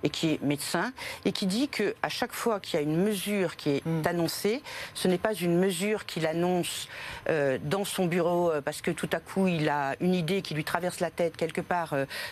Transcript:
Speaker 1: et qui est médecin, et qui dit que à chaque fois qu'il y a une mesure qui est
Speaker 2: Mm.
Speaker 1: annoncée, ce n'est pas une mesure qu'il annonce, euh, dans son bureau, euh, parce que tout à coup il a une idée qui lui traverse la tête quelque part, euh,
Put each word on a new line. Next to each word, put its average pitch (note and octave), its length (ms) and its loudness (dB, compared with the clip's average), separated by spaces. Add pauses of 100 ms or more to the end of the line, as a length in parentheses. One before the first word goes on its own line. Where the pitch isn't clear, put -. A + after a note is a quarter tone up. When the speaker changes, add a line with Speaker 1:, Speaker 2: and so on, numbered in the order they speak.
Speaker 1:
et D3 80 2
qui D#3+ 220 0
est - 100 0
médecin, E3+ 520 0 (320)
et G3 60 2
qui G3+ 140 -2
dit A3+ 220 2
que - 340 0
à D3+ 80 2
chaque - 220 -4
fois A3 280 0
qu'il - 200 -2
y - 20 2
a - 0 -
une D3+ 160 2
mesure G3 580 2
qui - 140 -2
est C#3 160 2
Speaker 2:
Mm. E3 220 2
Speaker 1:
annoncée, F3 560 0 (320)
ce - 120 0
n'est F3 120 4
pas A3 140 0
une F3 260 2
mesure G3 480 0
qu'il D#3+ 180 -2
annonce, E3+ 600 0 (420)
euh, C#3 320 2
dans F#3+ 240 0
son F#3 220 0
bureau, F3 420 2
euh, D3+ 120 0
parce D3 200 -6
que - 80 -2
tout E3+ 220 -2
à E3+ 80 2
coup - 280 2
il D#3 220 2
a C#3+ 300 0
une F3+ 160 4
idée F#3 260 0
qui E3 140 -6
lui D3+ 80 0
traverse F3 380 -2
la E3 100 0
tête E3+ 260 -2
quelque E3 240 -2
part, E3+ 320 -2
euh, C#3 120 0 (260)